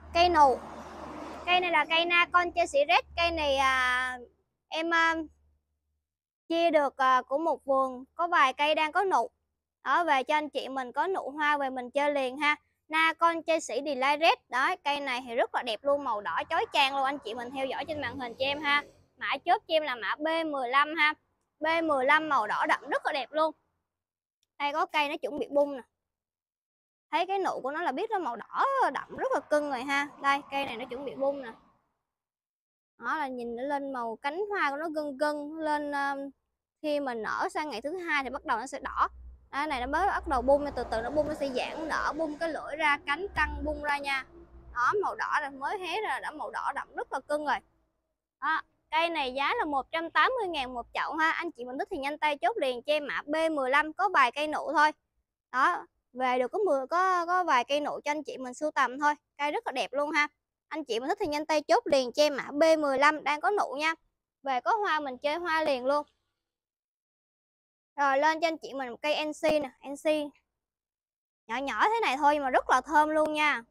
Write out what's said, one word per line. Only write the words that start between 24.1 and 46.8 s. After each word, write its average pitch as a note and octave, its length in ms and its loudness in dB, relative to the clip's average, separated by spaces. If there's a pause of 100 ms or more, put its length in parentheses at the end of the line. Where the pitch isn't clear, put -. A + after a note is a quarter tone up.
Đây, C#4+ 140 -2
có E4 140 0
cây D4+ 220 0
nó D#4 80 -4
chuẩn D4 220 -6
bị B3+ 120 -4
bung C#4+ 260 2
nè. A#3 60 -12 (1300)
Thấy E4 160 -2
cái G4 120 -2
nụ D#4+ 240 -2
của B3+ 80 -6
nó D4+ 120 -4
là D4+ 100 -2
biết F4+ 180 -4
nó G#4 80 -2
màu B3 180 -4
đỏ - 280 -2 (280)
đậm - 240 -10
rất C5 180 -2
là D4 60 0
cưng D4 300 0
rồi B3 120 -4
ha. C#4+ 260 -2 (140)
Đây, C#4 180 0 (100)
cây C#4 140 -2
này B3+ 120 -8
nó A3+ 80 -8
chuẩn B3+ 200 -10
bị A#3+ 100 -8
bung C#4 280 -2
nè. A3+ 100 -12 (1500)
Đó B3 180 -4
là C#4+ 120 -4
nhìn A#3+ 280 -8
nó A#3+ 60 -8
lên C#4 300 -4
màu A#3 300 -6
cánh D4+ 180 -6 (100)
hoa E4+ 200 0
của C#4 60 -6
nó D#4 120 -6
gân D4 300 -6
gân D4 400 -2
lên, D4+ 340 -2
um, C#4 380 -4 (520)
khi D4 180 0
mà B3+ 140 -4
nở G#3 360 -4
sang D4+ 200 -6
ngày D4+ 100 -8
thứ E4 180 -6
hai D#4 260 -2
thì C4 60 -6
bắt C4 140 -10
đầu B3+ 140 0
nó A#3+ 80 -8
sẽ C4+ 140 -10
đỏ. C4 280 0 (420)
Đây C#4+ 160 -4
này, C#4 140 -2
nó B3 60 -4
mới D#4+ 200 2
bắt F#4 220 -2
đầu B3+ 140 0
bung, C#4+ 240 4 (100)
từ B3 140 -4
từ A3+ 120 -2
nó A#3+ 80 -4
bung, D4 180 0
nó D4+ 60 -4
sẽ C#4+ 140 -4
giãn C4 400 -4
nở, E3 280 -2
bung D4+ 220 -4
cái E4 100 -4
lưỡi C#4 280 -8
ra, D4+ 300 2
cánh D4+ 280 -4
căng - 300 -2
bung D4 180 -4
ra C#4+ 160 -2
nha. C#4 260 -4 (500)
Đó, B3 180 2 (100)
màu B3 120 -2
đỏ F#3 260 -2
rồi, C#4 100 -6
mới C#4+ 280 -6
hé F#4 220 -4
ra D#4+ 200 -4
đã C#4 100 -8
màu C#4 200 -10
đỏ - 240 -4
đậm - 220 -8